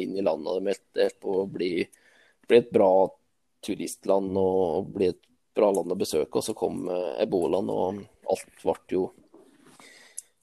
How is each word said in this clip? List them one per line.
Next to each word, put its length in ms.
inn 160
i 40
landet. 380
De 60
helt, 300
helt 260
på 220
å 60
bli, 380
bli 100
et 140
bra 380
turistland 720
og 560
bli 160
et 140
bra 160
land 200
å 60
besøke. 380
Og 80
så 100
kom, 360
eh, 360
ebolaen, 440
og 360
alt 160
ble 140
jo, 220